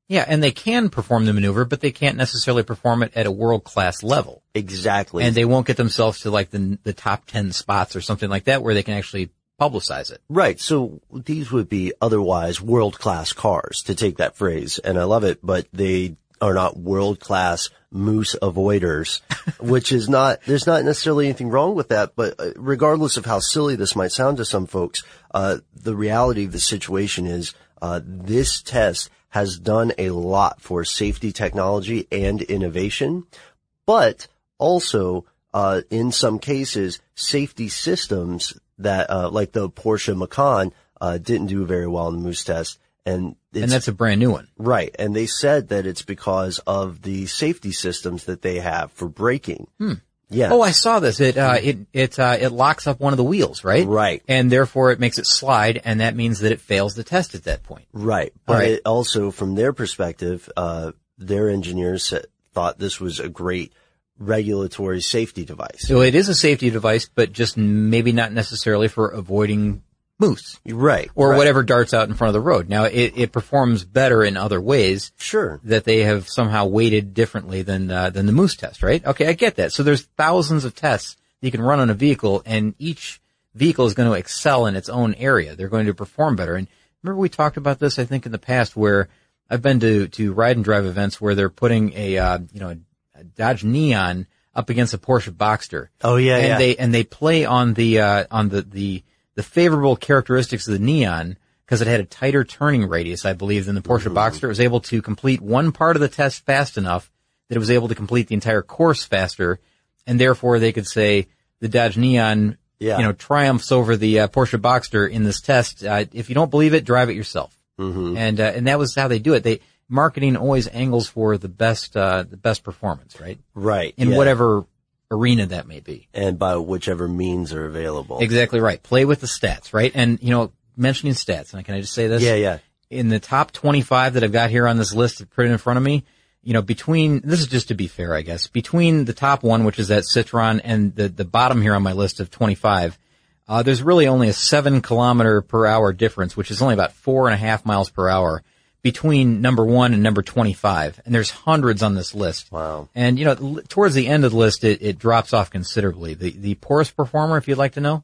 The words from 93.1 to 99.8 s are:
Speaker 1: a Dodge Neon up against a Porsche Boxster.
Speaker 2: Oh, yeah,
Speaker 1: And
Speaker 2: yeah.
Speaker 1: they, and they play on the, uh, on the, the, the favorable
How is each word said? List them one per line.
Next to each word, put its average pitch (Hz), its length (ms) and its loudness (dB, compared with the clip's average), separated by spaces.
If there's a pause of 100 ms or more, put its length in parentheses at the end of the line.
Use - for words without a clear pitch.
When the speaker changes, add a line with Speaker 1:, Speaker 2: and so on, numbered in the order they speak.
Speaker 1:
a 82 80 -20
Dodge 110 400 -4
Neon 107 640 0 (280)
up 120 140 -6
against 120 240 0
a 110 60 -6
Porsche 117 340 0
Boxster. 104 560 -2 (160)
Speaker 2:
Oh, 123 120 4
yeah, 127 200 4
Speaker 1:
And 135 100 4
Speaker 2:
yeah. 113 120 2
Speaker 1:
they, 127 180 4
and 120 180 0
they 113 100 2
play 156 420 0
on 123 280 2
the, 113 260 4
uh, 101 300 2
on 107 200 0
the, 98 120 -2
the, 98 400 -8 (320)
the 104 80 -6
favorable 151 540 2